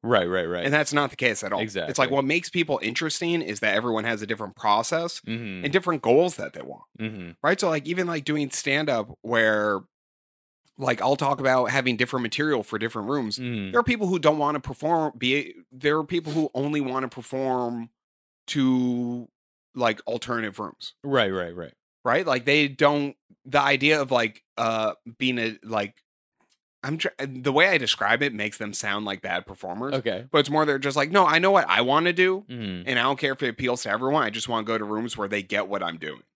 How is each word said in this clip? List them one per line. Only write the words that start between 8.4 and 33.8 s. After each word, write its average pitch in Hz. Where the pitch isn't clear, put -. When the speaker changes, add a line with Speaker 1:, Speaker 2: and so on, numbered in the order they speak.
Speaker 2:
stand-up 139
where, 107
like, 127
I'll 135
talk 139
about 127
having 127
different 123
material 135
for 110
different 110
rooms. 120
Speaker 1:
Mm-hmm. 110
Speaker 2:
There 240
are 240
people 233
who 180
don't 151
wanna 147
perform, 156
be, 127
there 147
are 156
people 160
who 156
only 147
wanna 131
perform 123
to, 123
like, 117
alternative 113
rooms. -
Speaker 1:
Right, 127
right, 87
right. 82
Speaker 2:
Right? 147
Like, 127
they 143
don't, 143
the 139
idea 143
of, 131
like, 117
uh, 113
being 127
a, 113
like, 104
I'm 151
tr-, 170
the 135
way 165
I 180
describe 117
it 139
makes 104
them 104
sound 104
like 98
bad 90
performers. 101
Speaker 1:
Okay. 113
Speaker 2:
But 151
it's 143
more 156
they're 139
just 135
like, 147
"No, 190
I 156
know 185
what 190
I 98
wanna 151
do, 185
Speaker 1:
Mm-hmm. 101
Speaker 2:
and 127
I 120
don't 131
care 135
if 131
it 131
appeals 120